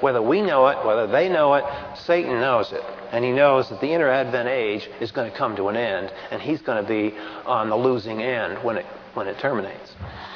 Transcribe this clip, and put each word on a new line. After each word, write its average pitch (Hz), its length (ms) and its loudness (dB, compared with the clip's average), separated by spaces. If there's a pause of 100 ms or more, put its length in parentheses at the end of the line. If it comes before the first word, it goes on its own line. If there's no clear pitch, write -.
whether 127 220 2
we 151 200 2
know 139 260 6
it, 143 180 0
whether 110 220 2
they 147 200 4
know 151 260 4
it, 143 100 2 (400)
Satan 170 340 2
knows 120 320 2
it. - 140 -6 (260)
And 117 140 0
he 123 80 2
knows 135 380 6
that 110 100 -10
the 143 120 0
inter-advent 131 560 2
age 110 400 -2 (120)
is 113 100 -4
gonna 117 260 -4
come 110 200 -2
to 101 140 0
an 107 60 -2
end, 95 360 -2 (180)
and 107 100 -6
he's 147 220 -2
gonna 110 240 -2
be 107 280 0 (300)
on 113 240 0
the 110 80 2
losing 117 460 0
end 110 400 -4
when 117 140 -2
it, 90 100 -4 (260)
when 107 140 -6
it 95 120 -6
terminates. 107 560 -6 (420)